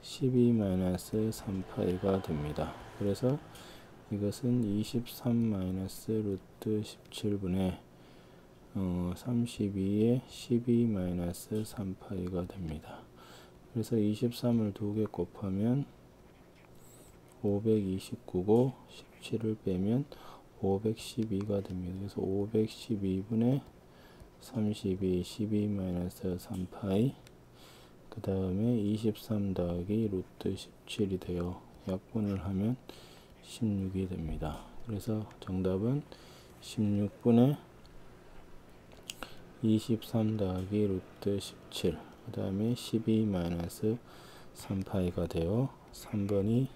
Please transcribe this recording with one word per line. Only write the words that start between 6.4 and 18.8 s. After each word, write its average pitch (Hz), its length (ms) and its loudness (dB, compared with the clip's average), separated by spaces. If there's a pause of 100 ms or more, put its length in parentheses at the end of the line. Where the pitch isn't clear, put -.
십칠분의, 95 960 -2 (960)
어, 90 400 0
삼십이의 110 1120 2
십이 120 580 2
마이너스 90 760 -2
삼 95 340 -6
파이가 92 480 -4
됩니다. 78 540 -8 (720)
그래서 113 260 0
이십삼을 110 720 2
두 104 220 -4
개 107 120 2
곱하면 101 760 0 (1600)
오백이십구고, 104 1300 2 (160)